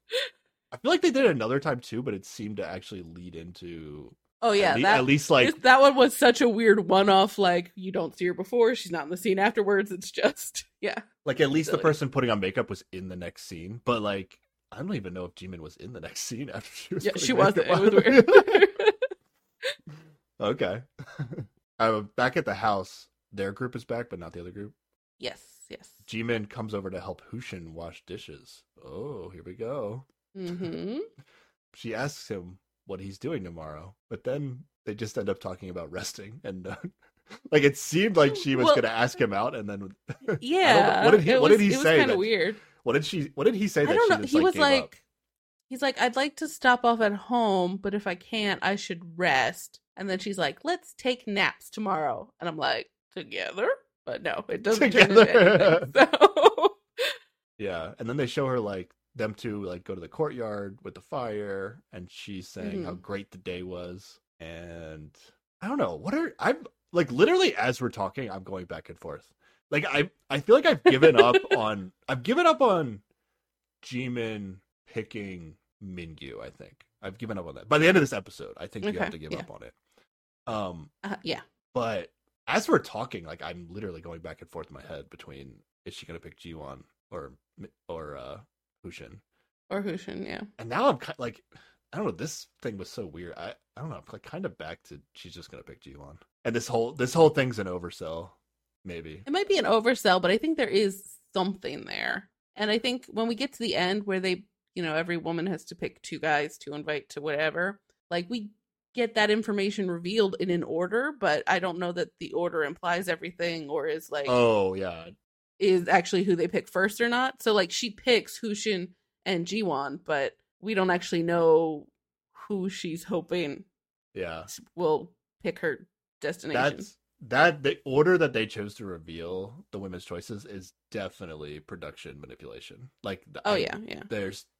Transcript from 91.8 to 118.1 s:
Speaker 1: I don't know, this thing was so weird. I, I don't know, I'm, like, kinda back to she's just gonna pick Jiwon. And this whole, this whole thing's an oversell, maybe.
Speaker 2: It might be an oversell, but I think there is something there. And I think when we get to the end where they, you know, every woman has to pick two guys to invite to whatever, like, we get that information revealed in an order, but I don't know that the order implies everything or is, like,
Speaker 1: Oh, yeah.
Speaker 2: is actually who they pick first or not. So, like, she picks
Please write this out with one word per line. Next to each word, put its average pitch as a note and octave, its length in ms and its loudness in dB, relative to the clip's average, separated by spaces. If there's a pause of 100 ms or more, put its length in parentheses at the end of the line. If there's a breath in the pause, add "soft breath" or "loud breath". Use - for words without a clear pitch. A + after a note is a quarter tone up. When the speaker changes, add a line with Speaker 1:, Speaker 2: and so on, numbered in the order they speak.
Speaker 1:
I - 40 -10
don't G#3 100 -6
know, G#2+ 40 -4
this - 360 -12 (140)
thing A2 160 -10
was F#2 120 -14
so G#2+ 160 -12
weird. E2+ 320 -14
I, F2 160 -12 (240)
I - 40 -14
don't D#3 80 -12
know, A2 80 -12
I'm, - 140 -18
like, G#2+ 180 -18
kinda F3 200 -10
back E2 340 -14
to D2+ 160 -20 (140)
she's F2 200 -20
just E2+ 180 -20
gonna - 120 -20
pick - 200 -20
Jiwon. C#2+ 340 -20 (260)
And A#2 120 -2
this A2+ 120 -2
whole, A#2 260 -2
this B2+ 200 -4
whole E3 160 8
thing's B2+ 300 -2
an F#2+ 80 -4
oversell, F2 640 -10 (520)
maybe. E2 420 -14
Speaker 2:
It C#4 60 -8
might G4 160 0
be G4 100 2
an B3 80 0
oversell, G#3+ 560 2
but F3+ 100 2
I G#3+ 60 2
think D#4 200 -2
there B3+ 100 0
is G3 500 -2 (160)
something F#3 520 -4
there. G#1+ 440 -6 (260)
And G#3 160 -2
I A3 80 0
think B3 280 -4
when A3+ 200 -4
we A#3 80 -2
get C4+ 180 -6
to - 60 -20
the A3+ 160 -4
end F#3+ 320 -2
where F#3+ 120 -2
they, F#3 260 -4 (300)
you F#3 80 -6
know, D#3 120 -4
every E3+ 220 -2
woman E3 300 -4
has E3 180 -6
to F3 100 -16
pick - 260 -10
two D3+ 180 -12
guys D3+ 400 -2
to C#3+ 140 -14
invite D3+ 360 -8
to D3 120 -12
whatever, D#3 580 -4 (300)
like, F3 200 -4
we G#3+ 200 -8 (460)
get A#3 200 -2
that G#3+ 140 4
information G3+ 640 0
revealed F#3 480 0
in F#3 100 -2
an F3 140 0
order, G#3 540 -4
but D3+ 300 0
I F3+ 120 2
don't F3 200 -4
know F3 120 -4
that F3 180 -6 (100)
the - 140 -12
order E3+ 300 -2
implies F3 440 -4
everything E3 640 -6
or C#3+ 180 -4
is, D#3 220 -6
like, D3 180 -4
Speaker 1:
Oh, A2+ 460 4
yeah. F2 360 -8 (500)
Speaker 2:
is F#3 280 2
actually F3 360 2
who F3+ 120 2
they E3+ 120 -2
pick F3 200 -4
first G3 340 -2
or A#3 80 0
not. B3+ 340 -4
So, A3 100 2
like, F#3 180 2
she A#3 200 -6
picks - 500 -2